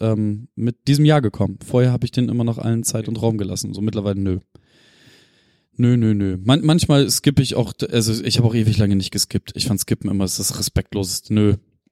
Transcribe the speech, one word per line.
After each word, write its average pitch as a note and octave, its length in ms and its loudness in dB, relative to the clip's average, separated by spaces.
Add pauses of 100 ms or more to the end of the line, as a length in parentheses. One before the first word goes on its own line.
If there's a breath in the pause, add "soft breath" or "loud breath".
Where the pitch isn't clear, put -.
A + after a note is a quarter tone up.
ähm, G#2+ 540 -2
mit A#2 320 -6
diesem C#3+ 180 4
Jahr D3+ 160 6
gekommen. G2+ 440 -2
Vorher B2 260 2
hab B2 120 -2
ich A#2+ 80 -2
den B2 180 0
immer A#2 140 -2
noch A#2 140 -2
allen A2+ 260 -2
Zeit A2 240 -6
und A2+ 140 -6
Raum A2+ 160 0
gelassen. G2 360 -6
So G2 80 -8
mittlerweile G2+ 380 -4
nö. F#2 200 -2 (1400 soft breath)
Nö, A#2 160 4
nö, A2 200 2
nö. F#2+ 280 -2
Man-, B2+ 220 2
manchmal D3+ 460 4
skippe C#3 320 2
ich A#2 100 -4
auch, A2 180 -2 (200)
also A2+ 320 0
ich A#2+ 160 0
hab A#2 60 6
auch A2 100 2
ewig A2 240 2
lange G2+ 160 4
nicht F#2+ 160 -2
geskippt. - 440 -4
Ich - 120 -4
fand G2+ 120 0
Skippen - 300 -4
immer G2 140 0
das - 340 -4
respektloseste. - 760 -4
Nö. G#2 180 4 (380)